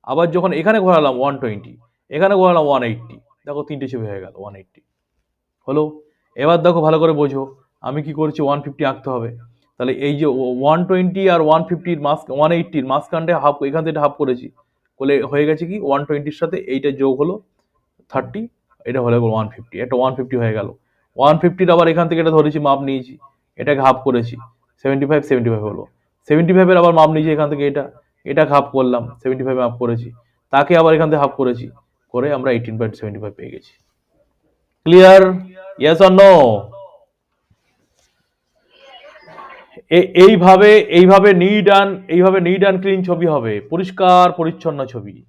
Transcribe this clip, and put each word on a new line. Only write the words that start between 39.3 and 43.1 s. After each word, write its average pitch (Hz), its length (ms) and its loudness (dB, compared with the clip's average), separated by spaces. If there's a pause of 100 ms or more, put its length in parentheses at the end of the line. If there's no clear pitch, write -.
এ-, 185 120 2 (160)
এইভাবে, 190 440 6 (300)
এইভাবে 196 300 8 (140)
neat 202 240 0 (120)
and, 196 120 0 (240)
এইভাবে 190 320 4
neat 185 220 0
and 190 140 -2
clean 190 260 -2
ছবি 170 240 -2